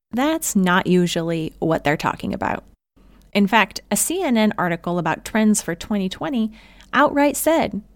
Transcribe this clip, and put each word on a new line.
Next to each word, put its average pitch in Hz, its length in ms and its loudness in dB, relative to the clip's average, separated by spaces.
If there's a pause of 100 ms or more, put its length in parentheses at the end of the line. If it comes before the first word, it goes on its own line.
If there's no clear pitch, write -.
(120)
that's 311 440 -2
not 185 300 2
usually 170 720 0
what 160 260 0
they're 147 140 0
talking - 380 -4
about. - 280 -4 (720)
In 202 140 2
fact, 208 420 2
a 202 80 -2
C 359 240 -2
N 262 160 0
N 214 220 2
article 175 400 -2
about - 260 -2
trends 214 360 2
for 165 120 -4
twenty 190 340 -4
twenty 226 440 -4 (420)
outright 285 420 4
said 285 460 0 (140)